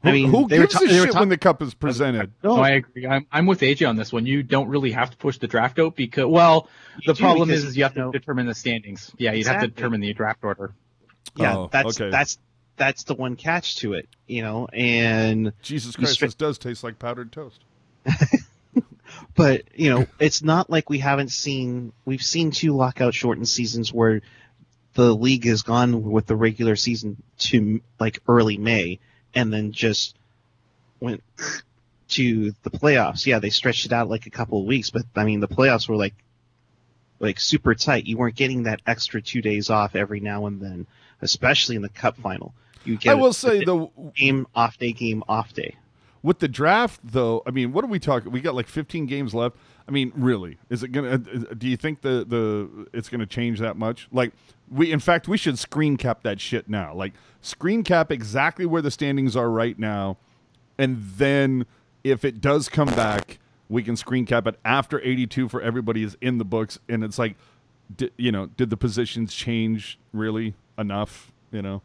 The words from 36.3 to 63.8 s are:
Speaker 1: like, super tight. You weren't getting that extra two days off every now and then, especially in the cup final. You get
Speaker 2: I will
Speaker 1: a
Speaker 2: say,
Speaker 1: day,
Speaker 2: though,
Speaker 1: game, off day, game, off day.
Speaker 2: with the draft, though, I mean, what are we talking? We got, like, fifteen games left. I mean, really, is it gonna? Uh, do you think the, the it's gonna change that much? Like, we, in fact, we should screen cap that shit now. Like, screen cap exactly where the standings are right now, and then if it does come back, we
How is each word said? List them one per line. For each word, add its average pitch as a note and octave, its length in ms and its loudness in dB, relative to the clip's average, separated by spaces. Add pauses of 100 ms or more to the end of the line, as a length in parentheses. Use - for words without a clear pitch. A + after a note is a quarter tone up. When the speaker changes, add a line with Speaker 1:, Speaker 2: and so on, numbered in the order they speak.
Speaker 1:
like, G#2 200 -2
super - 360 2
tight. B2+ 320 0
You A2 100 -4
weren't A#2 180 -2
getting C3 280 -2
that G#2+ 240 -4
extra A2+ 340 -4
two A#2 200 -6
days G#2 280 -2
off G#2+ 260 0
every G2+ 260 -4
now G#2 240 -6
and G2+ 160 -8
then, F2+ 260 -12 (340)
especially - 540 0
in G#2+ 60 -4
the G2+ 80 -8
cup - 280 -2
final. - 360 -10 (320)
You A2+ 120 -4
get A#2+ 140 4
Speaker 2:
I C#4+ 40 8
will C4 140 6
Speaker 1:
a A#3 40 -4
Speaker 2:
say, A3 260 2
Speaker 1:
day, F#3 60 -2
Speaker 2:
though, E3+ 260 0 (240)
Speaker 1:
game, C3+ 400 0
off A#2 220 2
day, A#2+ 160 -4
game, A2 340 -4
off A2+ 260 -4
day. - 220 -10 (480)
Speaker 2:
with E3+ 160 0
the E3 80 -2
draft, F3 560 0
though, A#2 420 0
I B2 60 -6
mean, B2+ 200 -2
what E3+ 120 -2
are C4+ 40 -4
we G#3 120 -4
talking? A#2+ 320 -2
We B2+ 100 -4
got, D3 140 -4
like, B2 120 -4
fifteen D#3 380 -8
games C3+ 300 -6
left. A#2 220 -2 (300)
I - 40 -10
mean, C3+ 240 -2
really, A2 420 -2 (140)
is A#2+ 100 -6
it C3 100 -10
gonna? C3 200 -4 (120)
Uh, A#2+ 320 -10
do A#2 120 -8
you B2+ 100 -2
think D#3 240 -8
the, B2+ 260 -2
the G#2+ 640 -4
it's A2+ 160 -10
gonna A#2 180 -6
change A#2+ 320 -4
that A2+ 180 -6
much? A2 340 -6
Like, B2 220 -2 (380)
we, D#3 200 2
in D3+ 80 0
fact, E3+ 280 2
we F#3 100 0
should C3+ 220 -2
screen D3 380 0
cap - 260 -4
that G2+ 180 -4
shit - 260 -4
now. F#2+ 280 -6
Like, F#2+ 180 -6 (280)
screen G#3 420 -2
cap E3 280 2
exactly C3 540 -2
where E3 160 0
the D3 80 0
standings C3+ 460 -2
are A#2+ 160 0
right A2+ 260 0
now, G2+ 400 -4 (600)
and C3 200 0 (180)
then C3+ 500 2 (360)
if C3+ 220 0
it A#2 160 -4
does C#3 280 0
come D3+ 180 2
back, G#2+ 500 -2 (320)
we A#2 140 -2